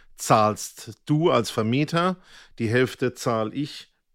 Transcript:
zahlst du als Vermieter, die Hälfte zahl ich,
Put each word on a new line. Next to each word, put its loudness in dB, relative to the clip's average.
zahlst 0
du 2
als 2
Vermieter, 0
die -2
Hälfte 0
zahl -2
ich, -10